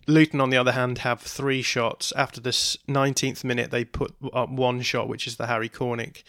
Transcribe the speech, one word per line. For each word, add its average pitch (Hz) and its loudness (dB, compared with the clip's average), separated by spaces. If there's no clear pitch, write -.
Luton, 151 6
on 127 4
the 131 4
other 123 4
hand, 127 0
have 120 -2
three 135 -2
shots. - -2
After 127 -2
this - 0
nineteenth 135 0
minute, 123 -2
they 120 -2
put - -6
up 120 0
one 123 0
shot, 117 -2
which 113 -6
is 117 -8
the 117 -4
Harry 113 -2
Cornick 120 -6